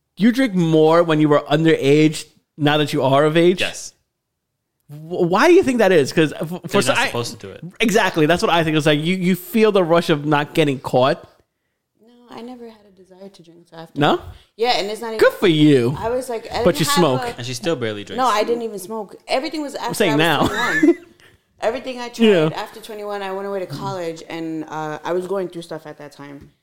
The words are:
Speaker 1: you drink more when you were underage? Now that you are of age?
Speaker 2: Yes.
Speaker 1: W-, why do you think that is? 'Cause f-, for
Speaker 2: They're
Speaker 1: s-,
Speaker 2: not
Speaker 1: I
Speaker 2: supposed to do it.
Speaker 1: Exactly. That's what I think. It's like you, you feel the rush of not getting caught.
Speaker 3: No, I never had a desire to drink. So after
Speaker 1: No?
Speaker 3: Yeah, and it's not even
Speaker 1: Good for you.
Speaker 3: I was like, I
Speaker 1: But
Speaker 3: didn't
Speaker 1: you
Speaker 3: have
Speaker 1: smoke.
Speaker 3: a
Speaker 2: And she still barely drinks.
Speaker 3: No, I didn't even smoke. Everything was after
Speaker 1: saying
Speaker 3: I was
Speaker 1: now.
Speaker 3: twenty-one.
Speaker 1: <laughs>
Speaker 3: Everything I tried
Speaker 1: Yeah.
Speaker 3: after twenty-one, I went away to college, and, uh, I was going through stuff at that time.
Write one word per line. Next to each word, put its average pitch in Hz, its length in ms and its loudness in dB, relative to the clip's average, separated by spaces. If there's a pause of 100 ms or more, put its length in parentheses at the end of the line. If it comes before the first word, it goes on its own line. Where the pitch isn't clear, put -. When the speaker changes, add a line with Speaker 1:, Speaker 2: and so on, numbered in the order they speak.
(180)
Speaker 1:
you 226 140 4
drink 247 220 0
more 160 500 4
when 160 160 2
you 151 100 4
were 147 120 4
underage? 151 840 2 (320)
Now 147 200 2
that 151 160 -2
you 139 100 0
are 139 220 4
of 156 100 0
age? 175 260 4
Speaker 2:
Yes. - 320 -8 (960)
Speaker 1:
W-, 160 380 -4
why 208 200 4
do 349 60 8
you 349 100 8
think 247 160 0
that 190 120 6
is? 147 220 4
'Cause 156 200 2
f-, 170 140 -8
for 175 200 -10
Speaker 2:
They're 196 120 0
Speaker 1:
s-, - 80 0
Speaker 2:
not - 100 0
Speaker 1:
I 247 100 0
Speaker 2:
supposed 120 320 -6
to 101 80 -16
do 95 40 -14
it. - 120 -18 (160)
Speaker 1:
Exactly. 185 460 2
That's 170 160 2
what 165 100 0
I 170 120 2
think. 156 140 0
It's 147 80 0
like 151 140 4
you, 170 160 -2
you 185 200 0
feel 214 360 2
the 196 120 2
rush 170 260 2
of 147 160 0
not 147 280 0
getting 143 260 0
caught. 135 480 0 (720)
Speaker 3:
No, 214 60 -20 (220)
I 226 120 -18
never 240 280 -18
had 208 160 -20
a 208 60 -20
desire 185 380 -20
to 180 140 -20
drink. 170 260 -20
So 165 80 -20
after 160 220 -14
Speaker 1:
No? 226 220 0 (340)
Speaker 3:
Yeah, 226 240 -2
and 190 100 -6
it's 214 120 -10
not 233 60 -10
even 220 120 -8
Speaker 1:
Good 523 140 4
for - 140 0
you. 151 500 4
Speaker 3:
I 220 120 -6
was 254 200 -6
like, 220 220 -8
I 214 120 -4
Speaker 1:
But 262 120 2
Speaker 3:
didn't - 60 -6
Speaker 1:
you - 40 0
Speaker 3:
have - 100 -2
Speaker 1:
smoke. 135 280 2
Speaker 3:
a 240 140 -8
Speaker 2:
And 120 80 -10
she 127 80 -8
still 160 220 -4
barely 107 300 -6
drinks. 196 120 -10
Speaker 3:
No, 262 100 0
I 214 180 0
didn't 233 160 -4
even 214 180 -10
smoke. 196 360 -12 (120)
Everything 302 340 -6
was 285 140 -10
after 220 200 -8
Speaker 1:
saying 156 260 0
Speaker 3:
I 160 200 2
was - 100 0
Speaker 1:
now. - 280 -2
Speaker 3:
twenty-one. - 300 2
Speaker 1:
<laughs> - 520 -20
Speaker 3:
Everything 247 380 -6
I 240 100 -10
tried 226 180 0
Speaker 1:
Yeah. 165 280 4
Speaker 3:
after 214 240 -10
twenty-one, 208 420 -10
I 190 120 -8
went 196 140 -8
away 202 120 -6
to 185 60 -8
college, 180 640 -10
and, 160 360 -8
uh, 151 380 -10
I 165 100 -4
was 185 120 -4
going 185 240 -6
through 170 140 -14
stuff 156 240 -14
at 151 100 -18
that 147 140 -18
time. 143 400 -20 (120)